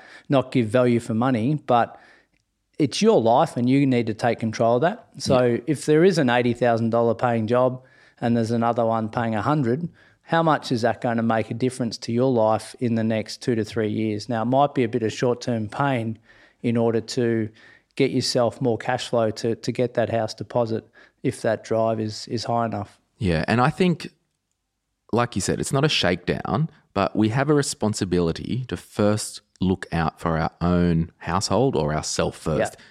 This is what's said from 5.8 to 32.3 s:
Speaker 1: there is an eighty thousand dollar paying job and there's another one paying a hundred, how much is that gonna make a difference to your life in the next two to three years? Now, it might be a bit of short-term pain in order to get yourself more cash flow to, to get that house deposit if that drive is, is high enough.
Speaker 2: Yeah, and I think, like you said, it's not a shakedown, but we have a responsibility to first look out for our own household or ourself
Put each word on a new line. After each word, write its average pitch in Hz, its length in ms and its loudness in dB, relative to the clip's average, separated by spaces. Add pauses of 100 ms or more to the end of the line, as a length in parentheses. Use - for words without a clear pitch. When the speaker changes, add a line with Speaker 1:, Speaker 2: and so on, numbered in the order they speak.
Speaker 1:
there 156 180 6
is 190 140 4
an 127 120 4
eighty 123 240 2
thousand 117 360 2
dollar 117 240 2
paying 117 340 0
job 123 340 0 (380)
and 117 160 2
there's 113 160 0
another 117 340 0
one 113 220 0
paying 117 260 -2
a 104 80 -2
hundred, 143 460 0 (340)
how 165 220 0
much 147 260 0
is 117 120 -2
that 113 180 0
gonna 117 220 0
make 113 280 0
a 117 40 -8
difference 120 440 -4
to - 140 -8
your 127 180 2
life 110 480 0
in 117 160 -2
the 113 100 0
next 110 380 -4
two 123 140 0
to 110 80 0
three 110 260 -4
years? 107 380 -4
Now, 113 140 -2
it 110 40 -2
might 139 280 2
be 131 100 2
a 110 40 0
bit 117 140 -4
of 107 100 0
short-term 120 560 -2
pain 120 500 -4 (440)
in 117 140 0
order 117 240 0
to 113 480 -2 (480)
get 135 160 2
yourself 123 480 0
more 117 180 0
cash - 300 -4
flow 113 240 0
to, 113 240 -4
to - 160 -6
get 123 220 -2
that 113 160 0
house 110 220 -2
deposit 110 560 -4 (360)
if 131 180 -4
that 110 220 -2
drive 113 340 0
is, 107 300 -8
is 117 160 -6
high 117 200 -2
enough. 104 360 -8 (180)
Speaker 2:
Yeah, 85 300 0
and 113 120 2
I 143 100 4
think, 180 400 0 (1040)
like 117 220 0
you 98 60 -2
said, - 200 -2
it's - 120 -6
not 139 120 0
a 156 40 -6
shakedown, 92 840 -2 (240)
but 98 220 0
we 107 140 2
have 131 200 0
a 151 40 4
responsibility 104 1120 -2
to 90 100 -8
first - 640 -2 (200)
look 92 300 0
out 80 300 -2
for 82 180 0
our 80 220 -2
own 87 580 2
household 98 560 0
or 73 180 0
ourself 76 440 -4